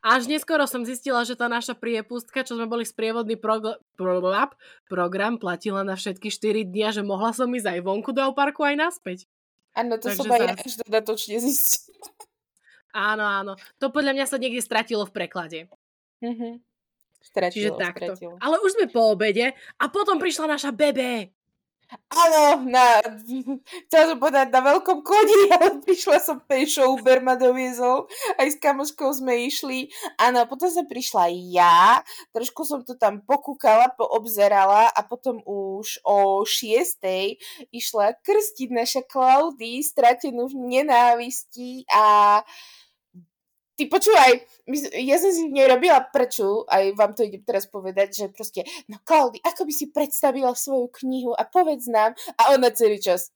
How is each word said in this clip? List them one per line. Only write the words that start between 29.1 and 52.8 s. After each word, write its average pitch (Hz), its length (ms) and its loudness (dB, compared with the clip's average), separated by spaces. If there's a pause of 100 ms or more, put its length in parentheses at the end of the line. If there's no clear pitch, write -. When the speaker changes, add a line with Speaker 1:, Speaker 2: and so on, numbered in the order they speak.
Speaker 2:
sme 247 240 -2
išli. 269 400 -8 (320)
Áno, 240 240 4
potom 269 240 -4
som 339 160 -2
prišla 202 480 -2
ja, 180 720 4 (320)
trošku 254 320 -8
som 269 160 -8
to 247 120 -14
tam 208 280 -2
pokúkala, 254 720 2
poobzerala 208 960 4
a - 80 0
potom 240 480 -8
už 196 560 -8
o 196 400 2
šiestej 202 960 -2 (320)
išla 233 480 -2
krstiť 415 480 -2
naša 247 400 -2
Klaudy, 262 720 2
stratenú 254 720 0
v 269 80 -10
nenávisti 247 1300 0
a 208 520 6 (1400)
ty 294 80 -4
počúvaj, 320 560 6 (240)
my 269 100 -6
s-, 285 180 -6
ja 262 280 0
som 392 80 4
si 330 200 -2
nerobila 269 600 4
prču, 226 560 -2
aj 196 320 2
vám 208 160 2
to 240 120 -2
idem 196 200 -14
teraz 196 240 -4
povedať, 196 440 -4
že 208 200 -8
proste, - 320 -10 (240)
„No 208 160 -18
Klaudy, 285 400 2
ako 349 220 -4
by 302 60 -8
si - 200 -6
predstavila 277 600 -2
svoju 247 360 -4 (140)
knihu 254 300 -4
a - 120 -4
povedz 311 440 0
nám?“ 220 240 2 (240)
A 262 200 6
ona 247 160 2
celý 208 240 2